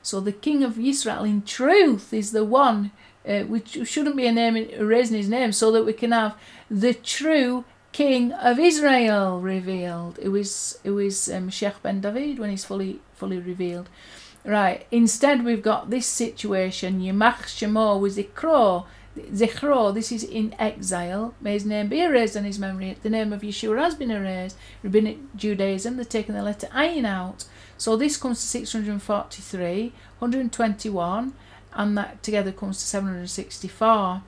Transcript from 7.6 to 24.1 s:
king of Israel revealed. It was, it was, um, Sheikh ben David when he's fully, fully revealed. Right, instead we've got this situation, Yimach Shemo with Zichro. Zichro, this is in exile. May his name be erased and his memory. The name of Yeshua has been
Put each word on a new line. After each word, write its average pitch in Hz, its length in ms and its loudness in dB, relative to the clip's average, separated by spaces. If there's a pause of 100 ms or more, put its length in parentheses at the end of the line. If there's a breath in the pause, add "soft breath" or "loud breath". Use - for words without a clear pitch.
king 254 400 2
of 247 260 2
Israel 247 840 4
revealed. 180 800 -4
It 190 80 -4
was, 196 560 -2
it 202 60 -2
was, 202 400 -2
um, 185 180 -4
Sheikh 202 340 -4
ben 196 180 -2
David 247 380 -4
when 208 120 -4
he's 190 160 -6
fully, 196 340 -6 (140)
fully 190 240 -6
revealed. 180 500 -6 (560 loud breath)
Right, 202 460 0
instead 240 540 4
we've 233 180 0
got - 260 0
this 240 180 -2
situation, 190 960 -2
Yimach 202 440 2
Shemo 214 540 0
with 196 200 0
Zichro. 208 680 2 (320 loud breath)
Zichro, 226 760 0
this 226 160 -4
is 226 140 -6
in 214 340 -4
exile. 196 840 -4
May 208 120 -4
his 202 120 -2
name 208 220 -2
be 277 140 0
erased 247 340 4
and 202 100 -4
his 202 140 -6
memory. 190 420 -6
The 220 80 -4
name 214 240 0
of 202 100 -8
Yeshua 214 360 -4
has 320 160 0
been 269 160 -6